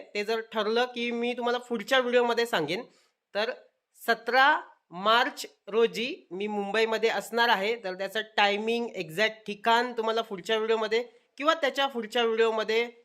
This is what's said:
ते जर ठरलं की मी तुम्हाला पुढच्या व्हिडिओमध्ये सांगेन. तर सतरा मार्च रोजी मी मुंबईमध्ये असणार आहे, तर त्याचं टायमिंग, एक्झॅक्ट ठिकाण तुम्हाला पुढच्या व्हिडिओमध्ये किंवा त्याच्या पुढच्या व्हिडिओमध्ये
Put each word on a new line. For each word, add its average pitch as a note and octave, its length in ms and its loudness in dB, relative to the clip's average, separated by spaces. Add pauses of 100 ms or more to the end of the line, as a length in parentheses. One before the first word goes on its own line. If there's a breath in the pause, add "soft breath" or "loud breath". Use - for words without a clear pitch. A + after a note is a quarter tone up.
(140)
ते G#3 100 -2
जर A3 160 -2
ठरलं A3 460 0
की A#3+ 260 -4
मी A#3+ 220 -2
तुम्हाला A#3+ 240 -2
पुढच्या A#3+ 420 0
व्हिडिओमध्ये A#3+ 460 2
सांगेन. F#3 360 -2 (540 soft breath)
तर A3+ 160 -2 (560)
सतरा C4 540 4 (280)
मार्च A3+ 560 2 (220)
रोजी G#3+ 640 0
मी G3 160 -6
मुंबईमध्ये G#3+ 640 0
असणार A#3 400 0
आहे, G#3 260 2
तर F#3+ 180 -8
त्याचं G3 280 -6 (160)
टायमिंग, A3 580 2
एक्झॅक्ट F#3+ 520 -2
ठिकाण A3+ 440 2
तुम्हाला A3+ 300 -2
पुढच्या G#3+ 340 -4
व्हिडिओमध्ये A3 480 0 (340 soft breath)
किंवा D4+ 160 2
त्याच्या C#4 340 0
पुढच्या A#3+ 360 -2
व्हिडिओमध्ये A3+ 680 0 (160)